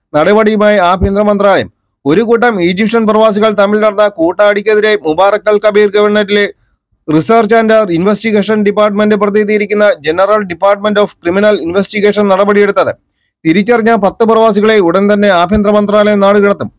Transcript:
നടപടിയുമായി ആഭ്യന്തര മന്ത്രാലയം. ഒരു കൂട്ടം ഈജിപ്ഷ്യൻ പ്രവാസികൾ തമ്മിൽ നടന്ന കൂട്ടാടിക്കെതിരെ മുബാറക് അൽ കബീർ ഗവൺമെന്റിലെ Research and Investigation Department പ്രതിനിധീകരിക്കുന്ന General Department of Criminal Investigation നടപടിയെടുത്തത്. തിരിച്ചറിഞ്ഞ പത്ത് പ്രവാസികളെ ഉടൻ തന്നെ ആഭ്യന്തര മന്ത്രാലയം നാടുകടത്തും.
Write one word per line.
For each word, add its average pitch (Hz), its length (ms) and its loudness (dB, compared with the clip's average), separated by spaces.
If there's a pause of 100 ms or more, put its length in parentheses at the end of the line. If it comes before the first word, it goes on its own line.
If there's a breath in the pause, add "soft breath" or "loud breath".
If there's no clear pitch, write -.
(140)
നടപടിയുമായി 208 640 2
ആഭ്യന്തര 190 440 0
മന്ത്രാലയം. 196 500 0 (340)
ഒരു 156 140 2
കൂട്ടം 226 420 0
ഈജിപ്ഷ്യൻ 214 440 -2
പ്രവാസികൾ 214 420 0
തമ്മിൽ 208 320 0
നടന്ന 208 280 0
കൂട്ടാടിക്കെതിരെ 208 960 0
മുബാറക് 190 460 0
അൽ 208 200 0
കബീർ 208 200 2
ഗവൺമെന്റിലെ 208 640 0 (580)
Research 208 500 0
and 220 360 0
Investigation 208 760 -2
Department 208 440 0
പ്രതിനിധീകരിക്കുന്ന 208 760 0 (180)
General 196 320 0
Department 202 580 -2
of 208 60 0
Criminal 196 580 -2
Investigation 196 560 -2
നടപടിയെടുത്തത്. 196 760 0 (520)
തിരിച്ചറിഞ്ഞ 220 500 0
പത്ത് 196 280 -2
പ്രവാസികളെ 220 540 2
ഉടൻ 196 340 0
തന്നെ 202 160 2
ആഭ്യന്തര 196 420 0
മന്ത്രാലയം 208 500 0
നാടുകടത്തും. 202 580 0